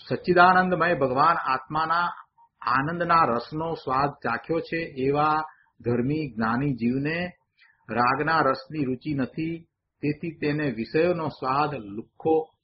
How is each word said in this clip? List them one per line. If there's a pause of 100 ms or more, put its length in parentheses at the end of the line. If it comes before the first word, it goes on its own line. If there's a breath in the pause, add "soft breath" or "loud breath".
સચ્ચિદાનંદમય
ભગવાન
આત્માના (540)
આનંદના
રસનો
સ્વાદ
ચાખ્યો
છે,
એવા (360 loud breath)
ધર્મી
જ્ઞાની
જીવને (640 soft breath)
રાગના
રસની
રુચિ
નથી. (340)
તેથી
તેને
વિષયોનો
સ્વાદ
લુખ્ખો (140)